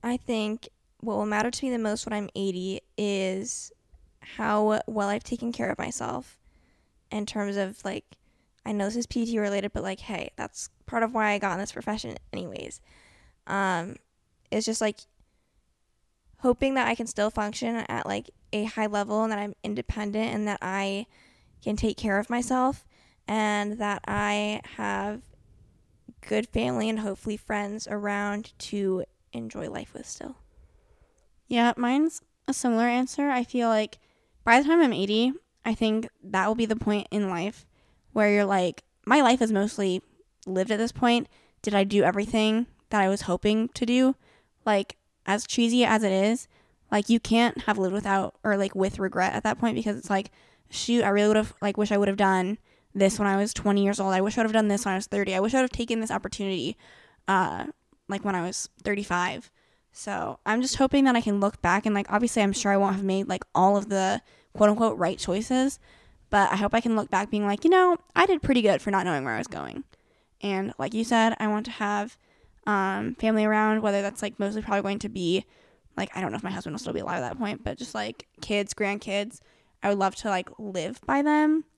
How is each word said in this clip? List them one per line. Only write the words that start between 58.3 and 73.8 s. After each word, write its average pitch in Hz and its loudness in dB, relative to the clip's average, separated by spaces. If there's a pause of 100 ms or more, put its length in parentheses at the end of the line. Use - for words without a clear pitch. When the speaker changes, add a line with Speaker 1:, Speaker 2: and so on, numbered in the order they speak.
Speaker 2:
I 180 -2
was 180 -6 (140)
thirty-five." 185 -2 (420)
So - -8
I'm 226 2
just 262 -2
hoping 277 4
that 254 6
I 233 2
can 202 0
look 202 0
back 180 2
and, 214 2
like, 202 0
obviously 226 2
I'm 196 4
sure 202 0
I 196 6
won't 196 2
have 196 -4
made, 190 0
like, 185 -4 (100)
all 190 6
of 202 0
the 196 0 (320)
quote 208 6
unquote 208 2
right 180 -2
choices, 254 0 (500)
but 202 4
I - 0
hope 202 0
I 226 4
can 233 0
look 214 -2
back 196 0
being 208 0
like, 202 0
"You 330 6
know, 359 8 (180)
I 359 6
did 359 2
pretty 247 4
good 196 4
for - -4
not 190 0
knowing 147 0
where 113 -2
I - -4
was - -6
going." 71 -10 (560)
And 196 -4
like 135 -4
you 226 0
said, 226 4
I 220 0
want 214 0
to 233 -10
have, 208 -4 (480)
um, 202 0
family 220 2
around, 214 2